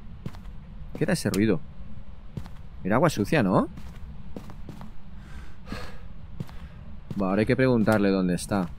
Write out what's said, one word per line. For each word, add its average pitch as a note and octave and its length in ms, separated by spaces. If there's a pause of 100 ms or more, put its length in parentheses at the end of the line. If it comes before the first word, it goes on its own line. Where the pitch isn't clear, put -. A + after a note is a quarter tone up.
(960)
¿Qué - 60
era G3 100
ese - 160
ruido? G2 300 (1200)
Era F#2+ 120
agua D#3 160
sucia, A2+ 320
¿no? B2+ 260 (3500)
Va, F#2 80
ahora G2+ 120
hay A2 40
que B2 100
preguntarle A2 540
dónde F#2 240
está. F2+ 460